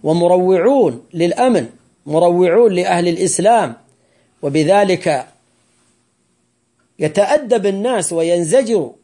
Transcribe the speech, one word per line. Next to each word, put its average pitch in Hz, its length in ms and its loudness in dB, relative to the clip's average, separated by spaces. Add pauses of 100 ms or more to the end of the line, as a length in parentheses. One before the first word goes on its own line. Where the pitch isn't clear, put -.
ومروعون 180 960 2 (120)
للأمن، 175 520 0 (400)
مروعون 175 680 2
لأهل 175 340 0
الإسلام. 180 640 0 (680)
وبذلك 160 880 0 (1700)
يتأدب 202 680 0
الناس 202 480 -4
وينزجروا 170 760 -2 (120)